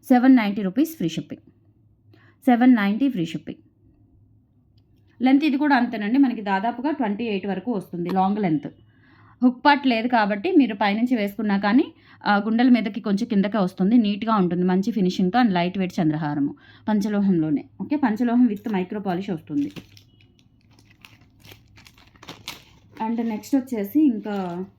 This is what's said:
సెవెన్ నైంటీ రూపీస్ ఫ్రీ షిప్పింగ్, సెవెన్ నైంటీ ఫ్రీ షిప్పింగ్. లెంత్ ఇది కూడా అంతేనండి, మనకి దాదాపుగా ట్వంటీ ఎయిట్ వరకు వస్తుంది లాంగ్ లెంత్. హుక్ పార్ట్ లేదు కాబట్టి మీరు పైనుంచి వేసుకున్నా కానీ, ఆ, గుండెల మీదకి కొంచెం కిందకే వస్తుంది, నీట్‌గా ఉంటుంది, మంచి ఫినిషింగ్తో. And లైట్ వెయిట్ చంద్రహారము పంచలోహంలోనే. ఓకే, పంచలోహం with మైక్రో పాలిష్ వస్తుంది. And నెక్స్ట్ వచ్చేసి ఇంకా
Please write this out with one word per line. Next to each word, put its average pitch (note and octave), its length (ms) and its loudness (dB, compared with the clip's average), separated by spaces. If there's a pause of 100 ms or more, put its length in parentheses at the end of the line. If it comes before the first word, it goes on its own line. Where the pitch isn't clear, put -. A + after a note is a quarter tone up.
సెవెన్ B3+ 280 6
నైంటీ G#3 260 0
రూపీస్ A#3 360 -2
ఫ్రీ E3 120 -4
షిప్పింగ్, - 360 -10 (1000)
సెవెన్ B3 300 6
నైంటీ G#3+ 340 0
ఫ్రీ F3+ 160 -4
షిప్పింగ్. - 360 -12 (1600)
లెంత్ C4+ 220 4
ఇది C#4+ 140 0
కూడా C#4+ 180 2
అంతేనండి, A#3 440 0
మనకి A3+ 220 2
దాదాపుగా A3+ 500 -2
ట్వంటీ A3 320 -4
ఎయిట్ G3+ 240 -4
వరకు F#3+ 260 -6
వస్తుంది F3 360 -6
లాంగ్ F#3+ 300 0
లెంత్. D#3+ 280 -2 (760)
హుక్ B3 220 0
పార్ట్ C#4 220 4
లేదు A3+ 200 0
కాబట్టి G#3+ 440 0
మీరు B3+ 300 4
పైనుంచి A3 340 0
వేసుకున్నా G3+ 420 -2
కానీ, G#3+ 280 2 (400)
ఆ, G#3 120 2
గుండెల A3+ 320 2
మీదకి A3 320 2
కొంచెం G#3 260 -2
కిందకే G3+ 300 0
వస్తుంది, F#3+ 400 2
నీట్‌గా G#3+ 380 0
ఉంటుంది, F3+ 300 0
మంచి F#3+ 260 0
ఫినిషింగ్తో. F#3 480 0
And A#3+ 120 2
లైట్ F3+ 260 -2
వెయిట్ F#3 220 -4
చంద్రహారము D3+ 560 -2 (340)
పంచలోహంలోనే. G3 760 0 (160)
ఓకే, C#4+ 140 -6
పంచలోహం A#3+ 520 0
with G#3 260 -6
మైక్రో F#3 260 -4
పాలిష్ G3 300 -6
వస్తుంది. D#3+ 420 -6 (3250)
And A#3 160 -4
నెక్స్ట్ A3 340 -4
వచ్చేసి B3 500 -2
ఇంకా G3 600 -4 (140)